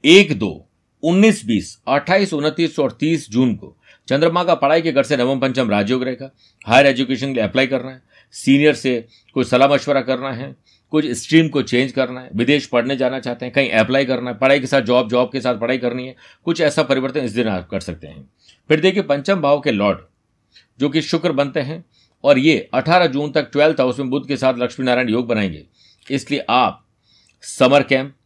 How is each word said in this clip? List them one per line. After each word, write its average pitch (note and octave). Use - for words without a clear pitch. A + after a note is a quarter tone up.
एक, D#3
दो, F2+
उन्नीस, G3
बीस, G#2
अट्ठाईस, F3+
उनतीस D#3
और C3+
तीस D3+
जून A#2
को -
चंद्रमा E3
का E3+
पढ़ाई D#3
के E3
घर C3+
से C#3
नवम B2+
पंचम C3
राजयोग G#2
रहेगा। C3
हायर B2+
एजुकेशन C3
के C3+
लिए A#2+
अप्लाई C3
करना B2+
है, C3
सीनियर C#3+
से B2
कोई C3
सलाह B2
मशवरा C#3
करना C3
है, C3
कुछ D3+
स्ट्रीम D3+
को C#3+
चेंज B2
करना B2+
है, B2+
विदेश C3+
पढ़ने B2
जाना C3
चाहते A#2+
हैं, B2
कहीं C3+
अप्लाई B2+
करना B2
है, G#2+
पढ़ाई C3+
के B2+
साथ C3+
जॉब, A#2+
जॉब B2
के C3+
साथ B2
पढ़ाई A#2
करनी B2
है, B2+
कुछ E3
ऐसा E3
परिवर्तन C3+
इस B2
दिन A2+
आप F#2+
कर G2
सकते D#2+
हैं। C#2
फिर D#3
देखिए, F#3
पंचम F3
भाव D3
के C#3+
लॉर्ड G2+
जो C#3
कि D3+
शुक्र E3
बनते C#3
हैं D3+
और C3+
ये C3+
अठारह D#3+
जून C#3+
तक D3
ट्वेल्थ D3
हाउस B2+
में C3+
बुध C3
के C#3
साथ C3
लक्ष्मी B2
नारायण B2
योग A#2
बनाएंगे, G2+
इसलिए C#3
आप A#2+
समर C3+
कैंप C3+